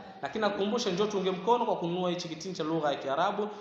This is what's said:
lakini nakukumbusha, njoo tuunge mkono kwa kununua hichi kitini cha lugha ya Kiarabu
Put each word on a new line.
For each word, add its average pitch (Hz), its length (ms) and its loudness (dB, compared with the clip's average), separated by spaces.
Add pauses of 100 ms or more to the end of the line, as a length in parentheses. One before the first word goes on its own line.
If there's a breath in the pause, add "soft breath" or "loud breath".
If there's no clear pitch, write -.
(220 loud breath)
lakini 143 200 -4
nakukumbusha, 202 480 0
njoo 190 160 2
tuunge 190 240 0
mkono 226 360 2
kwa 196 100 2
kununua 175 340 0
hichi 175 180 -2
kitini 160 260 -8
cha 165 100 -2
lugha 156 260 2
ya 135 60 2
Kiarabu 190 520 0 (120)